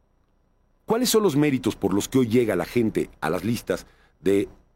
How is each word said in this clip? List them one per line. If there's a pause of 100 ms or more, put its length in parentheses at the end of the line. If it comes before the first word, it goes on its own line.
(880)
¿Cuáles
son
los
méritos
por
los
que
hoy
llega
la
gente (100)
a
las
listas (340)
de, (280)